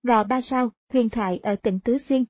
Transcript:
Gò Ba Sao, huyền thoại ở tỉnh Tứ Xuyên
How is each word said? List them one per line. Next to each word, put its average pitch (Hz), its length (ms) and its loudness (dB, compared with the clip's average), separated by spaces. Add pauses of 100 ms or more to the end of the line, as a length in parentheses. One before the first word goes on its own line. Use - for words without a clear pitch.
Gò 233 200 4
Ba 247 180 -2
Sao, 254 280 -2 (240)
huyền 240 160 2
thoại 196 340 -4
ở 208 120 -2
tỉnh 190 240 -2
Tứ 240 180 0
Xuyên 262 320 0